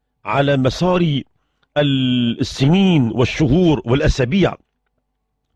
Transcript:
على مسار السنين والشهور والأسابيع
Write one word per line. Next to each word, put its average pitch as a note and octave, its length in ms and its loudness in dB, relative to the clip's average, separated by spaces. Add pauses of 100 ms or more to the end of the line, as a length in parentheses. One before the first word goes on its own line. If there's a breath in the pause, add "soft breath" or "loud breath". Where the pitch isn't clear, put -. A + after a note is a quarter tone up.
(260)
على C#3 320 0
مسار D#3+ 640 -2 (560)
السنين C3+ 1300 0
والشهور C3+ 760 0
والأسابيع C#3 720 0 (1000)